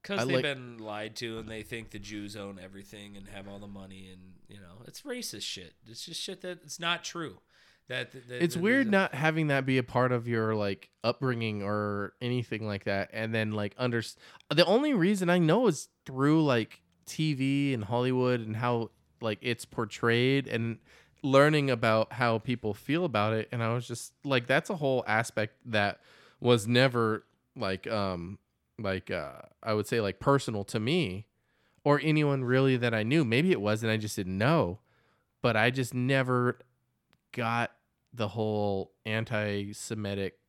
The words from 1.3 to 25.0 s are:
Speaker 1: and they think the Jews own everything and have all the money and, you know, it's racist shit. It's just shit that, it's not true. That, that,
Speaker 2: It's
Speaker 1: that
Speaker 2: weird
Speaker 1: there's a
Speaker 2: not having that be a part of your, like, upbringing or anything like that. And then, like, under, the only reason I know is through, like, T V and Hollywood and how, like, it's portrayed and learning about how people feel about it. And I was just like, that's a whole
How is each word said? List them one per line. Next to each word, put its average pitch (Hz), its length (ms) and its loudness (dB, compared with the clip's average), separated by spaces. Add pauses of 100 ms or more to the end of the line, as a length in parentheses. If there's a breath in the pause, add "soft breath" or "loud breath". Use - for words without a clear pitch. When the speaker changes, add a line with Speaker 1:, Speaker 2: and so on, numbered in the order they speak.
Speaker 1:
and 110 100 -12
they 110 140 -10
think 113 260 -12
the 107 100 -12
Jews 104 380 -12
own 98 260 -12
everything 101 540 -18
and 98 100 -18
have 101 220 -16
all 101 100 -14
the 101 80 -16
money 95 420 -16
and, 92 260 -20 (120)
you 104 140 -20
know, 92 260 -20
it's - 140 -18
racist 247 400 -10
shit. 87 320 -12 (120)
It's 113 200 -16
just 165 160 -10
shit 185 220 -10
that, 180 200 -12
it's - 160 -14
not 170 240 -2
true. 151 380 -10 (480 soft breath)
That, 123 240 -6
that, 123 280 -8
Speaker 2:
It's 170 140 2
Speaker 1:
that 165 60 -2
Speaker 2:
weird 247 240 4
Speaker 1:
there's - 20 -2
a 208 40 0
Speaker 2:
not 190 240 2
having 156 320 2
that 139 180 2
be 131 120 2
a 127 60 2
part 127 300 2
of 117 160 -2
your, 110 260 0
like, 101 340 -2 (140)
upbringing 117 580 0
or 101 600 -2
anything 120 440 -4
like 101 200 -4
that. 98 260 -2
And 110 240 -4
then, 107 160 0
like, 104 260 -4
under, 120 240 0 (480 loud breath)
the 156 160 6
only 269 280 4
reason 185 360 2
I 180 100 4
know 180 280 4
is - 220 -2 (160)
through, 147 400 2
like, 120 360 2 (240)
T 156 280 -2
V 139 400 0
and 113 100 -4
Hollywood 123 560 2
and 110 160 -6
how, 117 360 -2 (280)
like, 110 220 -2
it's 120 240 -4
portrayed 120 840 0
and 113 300 -4 (460 soft breath)
learning 143 460 6
about 113 440 2
how 117 260 2
people 117 340 -4
feel 160 300 -2
about 110 300 2
it. 110 180 -2
And 120 100 -4
I 113 120 0
was 120 120 -4
just - 280 -12 (100)
like, 127 240 0
that's 139 220 2
a 196 80 -2
whole 135 300 2